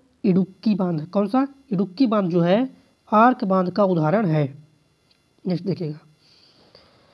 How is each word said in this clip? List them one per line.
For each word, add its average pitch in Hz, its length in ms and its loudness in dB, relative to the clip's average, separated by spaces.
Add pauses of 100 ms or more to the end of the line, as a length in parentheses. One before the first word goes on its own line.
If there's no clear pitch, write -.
(240)
इडुक्की 190 500 0
बांध। 175 320 -4
कौन 202 220 -2
सा? 262 200 -2 (240)
इडुक्की 202 340 -2
बांध 208 240 0
जो 175 100 2
है 202 300 2 (420)
आर्क 240 320 4
बांध 185 260 0
का 202 140 0
उदाहरण 185 420 0
है। 151 280 0 (920)
नेक्स्ट 175 180 -4
देखिएगा, 151 340 -6 (1160)